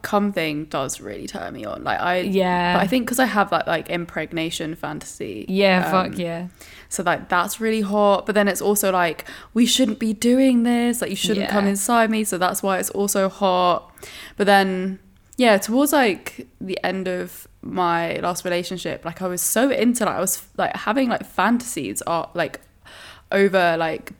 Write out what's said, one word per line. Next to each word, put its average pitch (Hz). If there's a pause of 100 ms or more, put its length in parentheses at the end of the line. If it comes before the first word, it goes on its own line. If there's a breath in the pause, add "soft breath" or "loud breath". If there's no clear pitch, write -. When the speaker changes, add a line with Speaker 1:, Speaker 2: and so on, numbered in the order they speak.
Speaker 1:
cum 202
thing 156
does 139
really 101
turn -
me 113
on. -
Like, 110
I, 175
Speaker 2:
Yeah. 180
Speaker 1:
but 180
I 202
think 240
'cause 247
I 262
have 202
that, 160
like, 160
impregnation 165
fantasy, -
Speaker 2:
Yeah, 185
Speaker 1:
um, 156 (200)
Speaker 2:
fuck 196
yeah. 170 (420 loud breath)
Speaker 1:
so, -
like, 165
that's 180
really 220
hot. 202
But 202
then 202
it's 180
also 202
like, 175 (280 loud breath)
"We 233
shouldn't 240
be 220
doing 247
this. 240
Like, 170
you 196
shouldn't 196
come 202
Speaker 2:
Yeah. 196
Speaker 1:
inside 226
me." 214
So 190
that's 180
why 190
it's 185
also 202
hot. 180 (460 loud breath)
But 202
then, 190 (380)
yeah, 226
towards, 262
like, 247 (140)
the 190
end 185
of 180 (160)
my 170
last 175
relationship, 175
like, 165
I 190
was 180
so 262
into, 233
like, 143
I -
was, 190 (160)
like, -
having, 240
like, 196
fantasies 185
are, 165
like, 165 (720 loud breath)
over, 185
like, 160